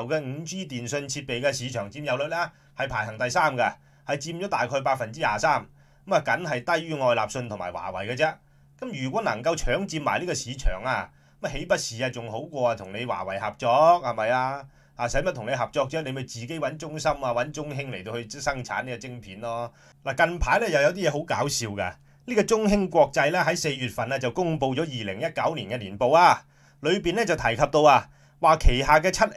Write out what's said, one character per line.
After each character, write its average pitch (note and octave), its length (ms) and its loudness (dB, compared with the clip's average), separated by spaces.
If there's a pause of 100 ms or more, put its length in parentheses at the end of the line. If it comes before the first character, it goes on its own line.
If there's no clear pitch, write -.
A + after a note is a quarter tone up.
嘅 D3+ 160 0
五 C#3 220 -8
G F3+ 240 -8
電 A#2+ 180 -8
信 C#3+ 220 -6
設 C3+ 180 -8
備 B2 140 -4
嘅 C#3 140 2
市 B2+ 180 -6
場 G#2 180 -4
佔 D3 140 -12
有 B2+ 140 0
率 C#3+ 100 -4
呢， E3 240 -4 (240)
係 C3+ 140 -4
排 A2 160 -4
行 A2 120 -10
第 B2 120 -2
三 D3 260 2
嘅， A2+ 180 2 (320)
係 C#3+ 120 -2
佔 E3 240 -10
咗 G3 80 -4
大 A#2+ 180 0
概 C3 140 -2
百 C3+ 120 0
分 A#2 200 -4
之 D#3+ 80 -10
廿 G#2+ 180 0
三， D3 260 2 (400)
噉 F#3+ 80 0
啊， D#3+ 120 4
僅 C3+ 200 0
係 D#3 340 0
低 E3 80 -8
於 D#3 120 -4
愛 B2 160 4
立 G#2+ 140 0
信 B2 180 -6
同 G#2 100 -8
埋 F2+ 140 -8
華 F2+ 200 -8
為 G2 180 -6
嘅 B2+ 80 -6
啫。 D3+ 180 0 (440)
噉 F#3 240 -8
如 C3 60 -4
果 A3+ 120 -2
能 A#2 200 -2
夠 E3 140 0
搶 D#3+ 320 0
佔 D#3 160 -6
埋 A2+ 160 0
呢 F3 60 -4
個 E3+ 80 -4
市 - 220 -6
場 - 280 -2
啊， A2+ 260 -4 (320)
乜 - 80 -4
豈 E3 180 -8
不 F3+ 100 2
是 A#2 260 -6
啊， C3 60 0
仲 A#2 200 -8
好 A2+ 120 -6
過 C#3+ 280 0
啊 A2+ 60 0
同 F#2+ 160 -12
你 A2+ 140 -8
華 F#2+ 180 -4
為 F#2+ 160 -6
合 G#2+ 180 -6
作， B2 120 0 (340)
係 A#2+ 100 -2
咪 A2+ 160 0
啊？ C3 360 0 (320)
啊， A#2+ 100 -2
使 B2 120 -2
乜 D#3 140 0
同 A#2 160 -8
你 C3+ 60 0
合 A2+ 160 -2
作 C#3 160 0
啫？ D#3+ 140 -4
你 C#3 100 -6
咪 C3 120 -6
自 A#2+ 180 -12
己 D#3 180 -8
搵 C#3+ 180 -4
中 D#3 220 -10
芯 D3 100 0
啊， C3+ 240 0
搵 B2 180 0
中 D3 220 -8
興 C3+ 160 -8
嚟 F#2 140 -10
到 A2 80 -10
去 A#2 180 -8
生 C#3 320 -4
產 G#2+ 220 -6
呢 C3 80 -10
個 A#2+ 60 -8
晶 B2 240 -14
片 F#2+ 180 -16
咯。 A#2 320 -6 (320)
嗱， C3 120 -2 (120)
近 F3 100 -6
排 D3+ 220 2
咧 A3+ 100 0
又 D3 120 4
有 D3 80 6
啲 F3+ 200 0
嘢 - 20 4
好 C#3+ 120 -2
搞 - 240 0
笑 B2 200 -2
嘅。 G2+ 260 -4 (320)
呢 A#3+ 100 -6
個 G3+ 80 6
中 A3 240 2
興 G3 220 4
國 D3+ 200 6
際 D3+ 220 2
咧 F3+ 100 2
喺 E3+ 140 2
四 D3+ 180 -2
月 B2+ 140 -4
份 A2+ 240 -4
啊 C3+ 80 -2
就 C3 120 -2
公 E3 280 -2
布 C3+ 160 0
咗 D3+ 60 0
二 A2+ 320 -4
零 G#2 80 -8
一 E3 120 -4
九 C#3+ 220 0
年 G2+ 140 -8
嘅 B2 80 -4
年 G2 200 -10
報 B2+ 160 4
啊。 E3 300 6 (380)
裏 E3+ 180 2
邊 E3+ 160 0
呢 A3+ 100 2
就 E3 100 2
提 A#2 200 0
及 A#2 60 -2 (100)
到 D3+ 120 6
啊， C3+ 260 8 (300)
話 D#3+ 180 6
旗 B2+ 260 6
下 D3 160 6
嘅 F3 100 4
七 - 140 2 (140)